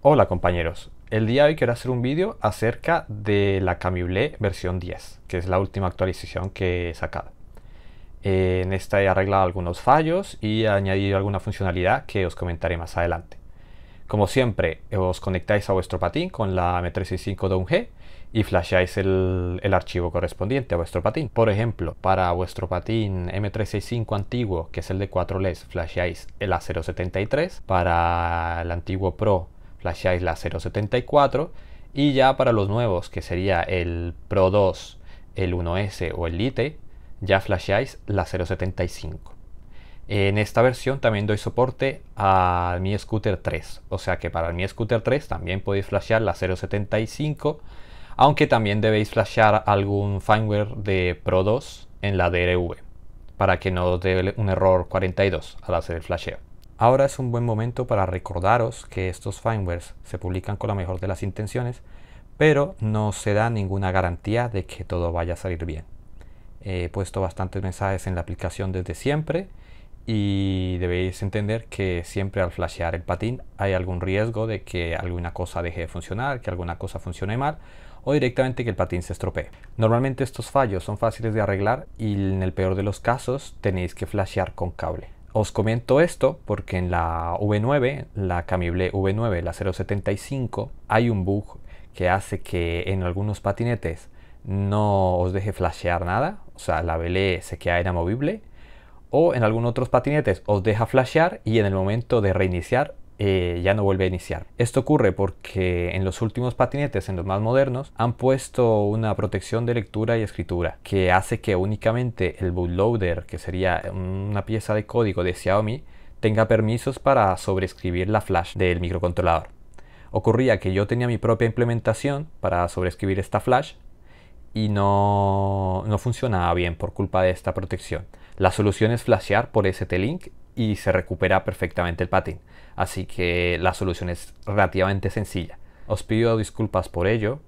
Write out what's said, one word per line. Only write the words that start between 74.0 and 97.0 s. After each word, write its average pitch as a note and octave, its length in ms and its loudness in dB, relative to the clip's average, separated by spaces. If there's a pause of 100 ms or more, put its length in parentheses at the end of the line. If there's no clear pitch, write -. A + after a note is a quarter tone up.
riesgo G#2+ 480 0
de A2 140 -4
que E2+ 340 -4
alguna F2 360 -4
cosa F2 300 -6
deje E2+ 200 -6
de D#2+ 60 -6
funcionar, A#2+ 520 -6
que - 100 -6
alguna F2 280 -6
cosa - 200 -8
funcione F#2+ 380 -4
mal D3 220 -2 (440)
o C3+ 100 0
directamente C3 520 2
que A#2 60 0
el F#2+ 60 -2
patín F2+ 260 -2
se - 100 -8
estropee. - 380 -4 (260)
Normalmente A#2+ 480 2
estos - 260 -8
fallos G#2 320 2
son G#2 160 -6
fáciles A2+ 340 0
de G#2+ 100 2
arreglar G2+ 440 0 (100)
y G#2+ 180 -2
en F#2+ 280 0
el F#2 100 0
peor F#2+ 220 0
de G2 80 -2
los G2+ 160 -2
casos B2+ 640 -2
tenéis F2+ 340 0
que F#2+ 120 -6
flashear - 480 -2
con F2+ 180 -4
cable. - 380 -6 (240)
Os A2 160 2
comento A#2+ 520 2
esto E3 420 2
porque G2 320 -4
en F2+ 140 0
la E2 500 0
V G#2 180 2
nueve, C3+ 460 0 (100)
la F2+ 300 -2
Camiblé F2+ 480 0
V G2 220 2
nueve, G#2+ 260 0
la E2+ 140 -4
cero F#2+ 180 -2
setenta G2 400 -2
y G2+ 60 -2
cinco, B2 540 -4 (160)
hay A#2 200 4
un G2+ 160 2
bug G2+ 340 -2 (360)
que F2+ 160 2
hace G2 320 0
que E2+ 460 -2
en F#2+ 140 0
algunos F#2+ 380 -2
patinetes G#2 720 -2 (340)
no G2 720 2
os F2+ 160 2
deje G2 220 -2
flashear F2 500 0
nada, B2+ 360 -2 (140)
o - 40 -20
sea, E2 240 -2
la E2 160 -2
belé F2+ 420 0